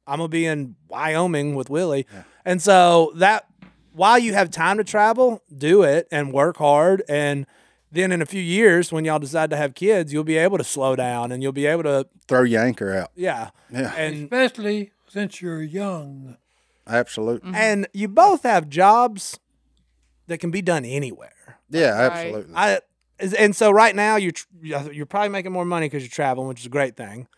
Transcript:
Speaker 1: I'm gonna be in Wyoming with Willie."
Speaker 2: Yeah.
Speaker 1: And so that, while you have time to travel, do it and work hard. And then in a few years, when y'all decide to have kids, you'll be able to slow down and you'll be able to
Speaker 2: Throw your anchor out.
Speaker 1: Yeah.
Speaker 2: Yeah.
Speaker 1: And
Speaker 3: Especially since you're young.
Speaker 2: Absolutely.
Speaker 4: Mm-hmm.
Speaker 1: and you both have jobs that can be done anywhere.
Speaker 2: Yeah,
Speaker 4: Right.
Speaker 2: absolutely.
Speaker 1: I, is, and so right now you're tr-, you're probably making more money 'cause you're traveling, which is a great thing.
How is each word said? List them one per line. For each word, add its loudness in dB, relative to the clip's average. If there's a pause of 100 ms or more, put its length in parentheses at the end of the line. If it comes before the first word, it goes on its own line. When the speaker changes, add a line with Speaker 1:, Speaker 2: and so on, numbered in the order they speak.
Speaker 1:
I'm -6
gonna -6
be -4
in -6 (120)
Wyoming -2
with -8
Willie." -2
Speaker 2:
Yeah. -20 (220)
Speaker 1:
And -2
so 6
that, 2 (480)
while 4
you 0
have 0
time -2
to -4
travel, 2 (120)
do 4
it 2
and -4
work 2
hard. 4
And -2 (460)
then -2
in -2
a -6
few -8
years, 2
when -4
y'all -2
decide -4
to -4
have -4
kids, -2
you'll -2
be -2
able 2
to -6
slow -2
down -2
and -8
you'll -4
be -4
able 0
to -2 (220)
Speaker 2:
Throw 4
your 2
anchor -2
out. -6
Speaker 1:
Yeah. -6 (200)
Speaker 2:
Yeah. -8
Speaker 1:
And -6
Speaker 3:
Especially -4 (160)
since -10
you're -8
young. -10 (500)
Speaker 2:
Absolutely. -4
Speaker 4:
Mm-hmm. -8
Speaker 1:
and 0
you -6
both 4
have 2
jobs 2 (880)
that -8
can -6
be -4
done 0
anywhere. -10 (120)
Speaker 2:
Yeah, 4
Speaker 4:
Right. 2
Speaker 2:
absolutely. -10
Speaker 1:
I, 0 (400)
is, -4
and 4
so 4
right 6
now 0
you're -2
tr-, -16 (460)
you're -10
probably -4
making -8
more -4
money -2
'cause -8
you're -16
traveling, -4
which -12
is -16
a -18
great -2
thing. -16 (120)